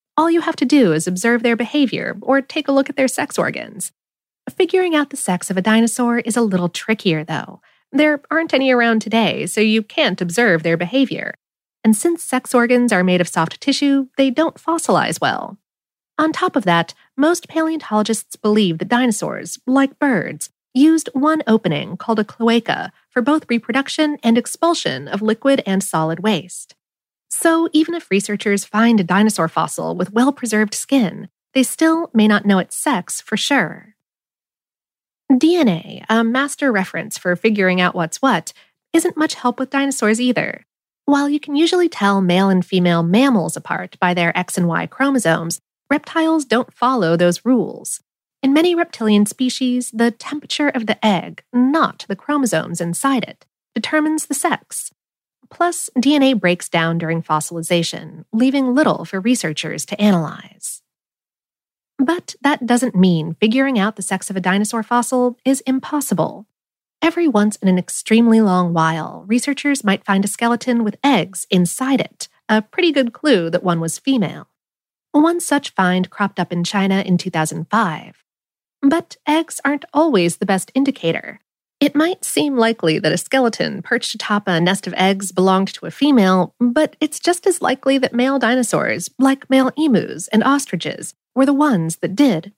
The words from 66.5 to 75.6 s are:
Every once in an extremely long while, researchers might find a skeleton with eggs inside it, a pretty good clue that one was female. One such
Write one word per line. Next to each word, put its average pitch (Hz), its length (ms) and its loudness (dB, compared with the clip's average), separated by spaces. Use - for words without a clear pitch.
Every 330 280 2
once 208 280 2
in 196 120 0
an 180 100 4
extremely 226 640 2
long 180 320 2
while, 165 560 -2
researchers 269 560 -2
might 196 200 0
find 196 200 2
a 196 40 -2
skeleton 233 540 -2
with 214 220 -4
eggs 208 440 0
inside 208 520 0
it, - 260 -10
a 214 120 2
pretty 349 300 0
good 269 220 0
clue 185 380 0
that 170 120 -2
one 170 160 0
was 165 220 -6
female. 226 480 -2
One 330 280 4
such 285 300 -2